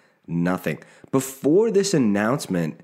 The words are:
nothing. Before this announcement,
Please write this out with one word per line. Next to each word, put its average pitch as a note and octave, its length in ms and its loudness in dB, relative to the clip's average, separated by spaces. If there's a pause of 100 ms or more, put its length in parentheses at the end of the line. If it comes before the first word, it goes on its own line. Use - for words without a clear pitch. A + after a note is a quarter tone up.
(260)
nothing. E2+ 520 -2 (320)
Before D3+ 600 0
this G3 220 0
announcement, G#2 920 0